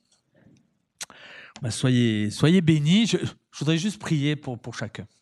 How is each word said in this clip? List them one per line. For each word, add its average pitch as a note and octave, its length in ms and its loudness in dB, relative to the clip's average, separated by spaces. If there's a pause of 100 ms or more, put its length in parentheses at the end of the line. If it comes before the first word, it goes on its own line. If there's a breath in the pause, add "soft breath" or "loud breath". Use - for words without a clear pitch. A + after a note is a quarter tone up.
(1600 loud breath)
Ben, A2 80 -4
soyez, A2+ 600 0
soyez E3+ 300 4
bénis. D#3+ 440 4
Je, F3+ 120 0
je - 420 -8
voudrais D#3+ 180 0
juste F#3+ 220 -4
prier D3+ 360 0
pour, C3+ 240 -10
pour A#2+ 140 -14
chacun G2 320 -10 (160)